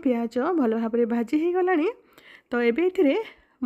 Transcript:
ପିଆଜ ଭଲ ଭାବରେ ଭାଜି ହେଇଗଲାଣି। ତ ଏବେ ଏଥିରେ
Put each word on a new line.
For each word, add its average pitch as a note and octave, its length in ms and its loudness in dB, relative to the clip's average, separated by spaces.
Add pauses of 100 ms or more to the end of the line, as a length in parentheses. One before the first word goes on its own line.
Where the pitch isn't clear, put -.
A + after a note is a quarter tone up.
ପିଆଜ A#3+ 520 -2
ଭଲ A#3 240 2
ଭାବରେ A3+ 340 0
ଭାଜି A#3 300 -2
ହେଇଗଲାଣି। F4+ 440 2 (640)
ତ A#3+ 120 -2
ଏବେ A#3 240 2
ଏଥିରେ F#4 280 2 (520)